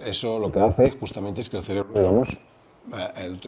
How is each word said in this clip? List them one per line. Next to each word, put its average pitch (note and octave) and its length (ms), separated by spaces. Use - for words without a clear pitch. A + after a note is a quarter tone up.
eso A2+ 340
lo G2+ 120
que G2 80
hace A#2+ 320
justamente G2+ 500
es - 80
que G#2+ 80
el F2+ 60
cerebro... G2 300
Digamos, G#2 360
eh, - 880
el, F#2 300